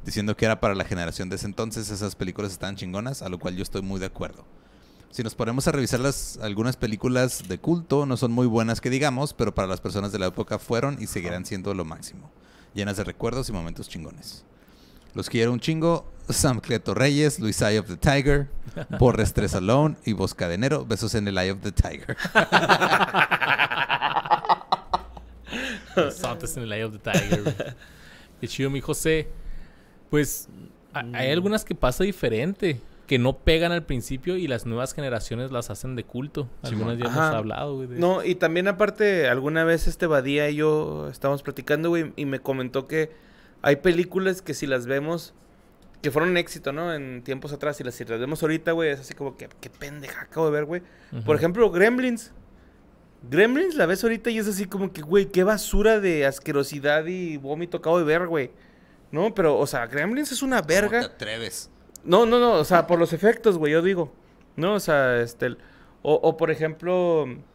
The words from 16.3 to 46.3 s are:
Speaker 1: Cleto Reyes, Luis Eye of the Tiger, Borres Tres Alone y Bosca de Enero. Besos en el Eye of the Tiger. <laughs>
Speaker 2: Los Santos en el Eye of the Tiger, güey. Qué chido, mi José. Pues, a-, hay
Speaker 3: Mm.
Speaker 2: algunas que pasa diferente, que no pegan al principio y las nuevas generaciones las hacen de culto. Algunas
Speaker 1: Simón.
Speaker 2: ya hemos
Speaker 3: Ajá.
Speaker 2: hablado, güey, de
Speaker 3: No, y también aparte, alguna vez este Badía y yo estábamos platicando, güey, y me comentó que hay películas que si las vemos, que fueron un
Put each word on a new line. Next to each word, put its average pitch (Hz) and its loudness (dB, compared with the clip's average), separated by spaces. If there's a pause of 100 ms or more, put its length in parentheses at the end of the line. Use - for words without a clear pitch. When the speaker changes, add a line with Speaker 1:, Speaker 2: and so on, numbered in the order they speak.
Speaker 1:
Cleto 110 -2
Reyes, 139 2
Luis 110 -2
Eye 107 4
of 101 -4
the 87 -8
Tiger, 143 4 (520)
Borres 113 4
Tres 104 0
Alone 127 4 (100)
y 113 0
Bosca 92 -2
de 85 -2
Enero. 131 -2
Besos 110 -2
en 104 0
el 98 -2
Eye 92 0
of 98 -6
the 104 -4
Tiger. - 0
<laughs> 165 -4 (3750)
Speaker 2:
Los 147 0
Santos 120 -6
en 123 -8
el 107 -6
Eye 110 -4
of 110 -8
the 107 -6
Tiger, 110 2
güey. 143 -2 (840)
Qué 120 -8
chido, 135 -4
mi 139 -4
José. 156 -2 (840)
Pues, - 0 (460)
a-, 147 -4 (140)
hay 131 0
Speaker 3:
Mm. 143 2
Speaker 2:
algunas 202 0
que - -6
pasa 123 2
diferente, 139 0 (280)
que 135 4
no 127 2
pegan 165 4
al 170 -2
principio 139 -4
y 180 -4
las 120 -4
nuevas 120 -4
generaciones 127 -4
las 120 -6
hacen 131 -8
de 113 -6
culto. 139 -6 (140)
Algunas 117 -4
Speaker 1:
Simón. - -6
Speaker 2:
ya 120 -2
hemos 120 -2
Speaker 3:
Ajá. 156 2
Speaker 2:
hablado, 131 -4
güey, 131 -8
de 123 -8
Speaker 3:
No, 175 2
y 180 0
también 175 2
aparte, 202 2
alguna 139 2
vez 165 4
este 175 0
Badía 147 2
y 147 -2
yo 151 0
estábamos 139 -2
platicando, 147 -2
güey, 165 0
y 147 -6
me 135 -2
comentó 131 -2
que 156 -2 (500)
hay 143 4
películas 185 0
que 147 -8
si 143 -6
las 127 -2
vemos, 147 -4 (680)
que 147 0
fueron 156 2
un 180 2